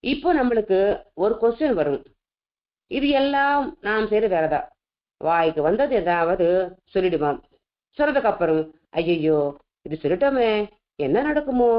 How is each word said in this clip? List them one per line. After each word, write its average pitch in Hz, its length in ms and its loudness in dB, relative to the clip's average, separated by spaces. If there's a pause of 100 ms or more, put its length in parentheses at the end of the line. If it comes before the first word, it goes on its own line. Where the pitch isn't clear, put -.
இப்போ 285 300 -2
நம்மளுக்கு 233 440 2 (360)
ஒரு 208 200 0
கொஸ்டின் 233 460 0
வரும், 143 200 0 (880)
இது 277 180 -2
எல்லாம் 277 560 0 (160)
நாம் 214 280 -2
செய்த 214 200 0
வேலைதான், 160 380 -2 (540)
வாய்க்கு 160 420 0
வந்தது 226 320 0
ஏதாவது 175 520 0 (420)
சொல்லிடுவான். 165 500 -2 (600)
சொன்னதுக்கு 277 340 0
அப்புறம், 160 300 0 (280)
"ஐயையோ, 160 480 0 (480)
இது 147 100 -8
சொல்லிட்டோமே, 240 540 0 (480)
என்ன 302 240 0
நடக்குமோ? 269 560 0